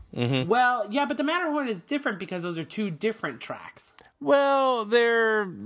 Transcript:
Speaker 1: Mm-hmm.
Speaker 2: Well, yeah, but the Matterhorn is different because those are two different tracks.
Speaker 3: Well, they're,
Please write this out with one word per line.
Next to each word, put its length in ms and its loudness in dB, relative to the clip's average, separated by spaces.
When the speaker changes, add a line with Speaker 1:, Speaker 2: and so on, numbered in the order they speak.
Speaker 1:
Mm-hmm. 320 0
Speaker 2:
Well, 420 2
yeah, 140 0
but 120 -4
the 60 -4
Matterhorn 460 0
is 120 -4
different 380 -4
because 240 -6
those 160 -4
are 60 -6
two 260 -4
different 500 -4
tracks. 540 -14
Speaker 3:
Well, 640 4
they're, 640 4